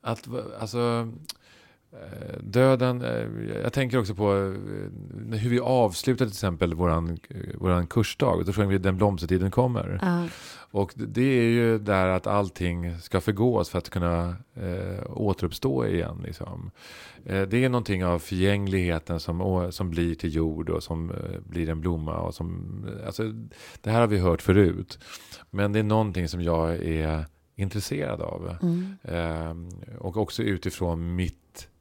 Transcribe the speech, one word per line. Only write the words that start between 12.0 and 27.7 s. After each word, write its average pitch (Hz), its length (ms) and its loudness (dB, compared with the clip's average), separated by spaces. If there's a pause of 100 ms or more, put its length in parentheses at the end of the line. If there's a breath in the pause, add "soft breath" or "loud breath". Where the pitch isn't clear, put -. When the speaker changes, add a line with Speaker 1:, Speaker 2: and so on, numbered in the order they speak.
Speaker 1:
att 92 200 2
allting 87 720 0
ska 90 220 0
förgås 110 480 2
för - 80 -2
att - 120 -4
kunna, 87 460 0 (180)
eh, 92 560 -6
återuppstå 101 760 0
igen, 85 380 -2
liksom. 90 460 -10 (540 loud breath)
Eh, 95 160 0
det 107 240 2
är 131 40 4
någonting 101 360 0
av 87 140 2
förgängligheten 92 1000 2
som, 85 220 -4
å-, 92 300 0
som 92 180 -4
blir 82 260 2
till 80 200 -2
jord 80 340 0
och 80 140 -2
som, 82 280 -4
eh, - 340 -6
blir 82 240 -2
en 80 120 -2
blomma 80 360 0
och 82 180 -4
som, 87 340 -6 (360)
alltså, 107 180 -4 (580 loud breath)
det 107 100 -2
här 117 80 4
har 120 80 6
vi 104 120 4
hört 90 220 4
förut. 95 580 4 (500 loud breath)
Men 101 240 0
det 110 60 4
är 107 40 2
någonting 104 440 2
som 87 140 -4
jag 82 340 2
är 80 500 0 (300)
intresserad 101 680 -4